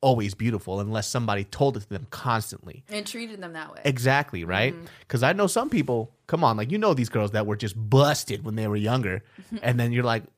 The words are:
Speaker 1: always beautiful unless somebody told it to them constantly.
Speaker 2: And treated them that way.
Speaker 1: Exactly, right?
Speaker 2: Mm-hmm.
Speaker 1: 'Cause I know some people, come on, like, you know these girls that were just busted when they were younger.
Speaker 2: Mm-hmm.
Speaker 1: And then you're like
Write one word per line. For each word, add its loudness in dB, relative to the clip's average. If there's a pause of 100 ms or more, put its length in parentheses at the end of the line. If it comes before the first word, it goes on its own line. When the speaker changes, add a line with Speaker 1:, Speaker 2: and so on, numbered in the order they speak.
Speaker 1:
always 4
beautiful -2
unless -2
somebody -2
told 0
it -8
to -16
them -8
constantly. -4
Speaker 2:
And -8
treated -10
them -12
that -12
way. -18
Speaker 1:
Exactly, 0
right? 0
Speaker 2:
Mm-hmm. -16 (200)
Speaker 1:
'Cause -2
I 4
know 2
some 0
people, 0 (160)
come 0
on, 4
like, -2
you -2
know 2
these 0
girls 0
that 0
were -2
just -6
busted 4
when -6
they -2
were 0
younger. 0 (200)
Speaker 2:
Mm-hmm. -10
Speaker 1:
And 2
then 2
you're 2
like 0 (140)